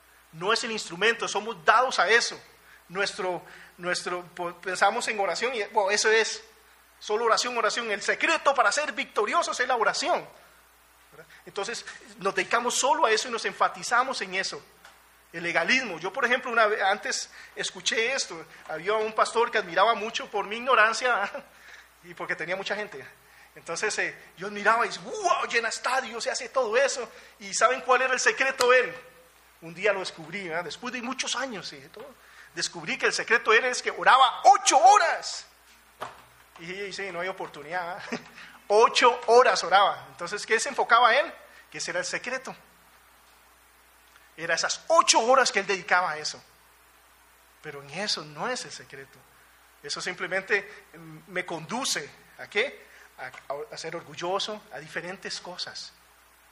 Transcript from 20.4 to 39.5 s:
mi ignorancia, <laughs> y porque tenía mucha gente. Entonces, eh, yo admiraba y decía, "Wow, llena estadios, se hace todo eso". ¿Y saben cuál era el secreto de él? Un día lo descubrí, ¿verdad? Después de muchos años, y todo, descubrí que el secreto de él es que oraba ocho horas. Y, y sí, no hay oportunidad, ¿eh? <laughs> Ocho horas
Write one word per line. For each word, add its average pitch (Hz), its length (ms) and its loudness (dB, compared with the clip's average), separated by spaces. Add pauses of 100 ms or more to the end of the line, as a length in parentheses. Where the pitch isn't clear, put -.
mi 208 100 -8
ignorancia, 226 800 2
<laughs> - 680 -20
y 175 100 -18
porque 170 220 -6
tenía 165 200 -6
mucha 196 180 -6
gente. 190 300 -10 (500)
Entonces, 165 440 -4
eh, 175 180 -2 (200)
yo 175 100 -10
admiraba 208 380 2
y 196 40 -2
decía, - 160 -10
"Wow, 285 440 -2
llena 233 200 0
estadios, 233 560 -4
se 262 60 -4
hace 233 180 -6
todo 226 280 0
eso". 262 340 0 (300)
¿Y 196 120 -16
saben 247 300 2
cuál 247 200 4
era 262 120 0
el 247 60 -2
secreto 254 500 2
de 254 100 8
él? 190 140 -2 (680)
Un 165 120 -14
día 196 180 0
lo 196 80 -2
descubrí, 170 480 -10
¿verdad? 160 160 -6
Después 214 280 -12
de 247 100 -8
muchos 240 340 -6
años, 240 360 -8
y 143 160 -18
todo, 254 200 -18 (460)
descubrí 170 420 -6
que 254 100 0
el 208 60 2
secreto 233 380 0
de 220 80 8
él 247 80 0
es 247 160 -4
que 208 80 -6
oraba 226 540 4
ocho 403 340 6
horas. 330 680 4 (1120)
Y, 170 140 -14
y 196 200 -10
sí, 196 180 -8
no 170 100 -8
hay 180 80 -4
oportunidad, 175 680 -8 (140)
¿eh? 247 120 -6
<laughs> - 40 -20 (440)
Ocho 240 540 6
horas 226 380 8